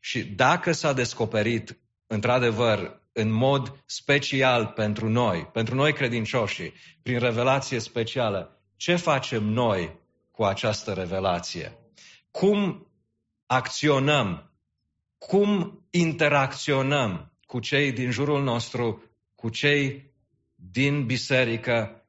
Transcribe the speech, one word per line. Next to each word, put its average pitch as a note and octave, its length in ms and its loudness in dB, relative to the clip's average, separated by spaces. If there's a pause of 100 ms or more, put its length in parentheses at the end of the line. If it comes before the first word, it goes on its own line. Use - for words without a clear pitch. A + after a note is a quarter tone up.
Și - 240 -6
dacă D3 480 2
s-a D3 200 0
descoperit, A2+ 840 -2 (280)
într-adevăr, A2+ 920 0 (120)
în A2 180 0
mod B2+ 560 0
special C3 800 2
pentru G#2+ 420 -2
noi, A2 440 2
pentru A2+ 220 -2
noi D3 180 2
credincioșii, A#2 800 -2 (300)
prin B2 160 -2
revelație B2 600 0
specială, A2 800 -4 (160)
ce F3 200 0
facem C3 480 0
noi G#2+ 540 0 (320)
cu - 140 -2
această G#2 480 -2
revelație? F2+ 880 -4 (520)
Cum G3+ 560 0 (600)
acționăm? C3 1040 0 (680)
Cum G3+ 720 0
interacționăm C#3 1400 0 (140)
cu B2 140 -6
cei C#3+ 320 0
din B2 180 -2
jurul C#3 320 0
nostru, A#2 600 -2 (320)
cu - 140 -8
cei C#3+ 640 -2 (420)
din C3+ 520 -2
biserică? A#2 880 0 (140)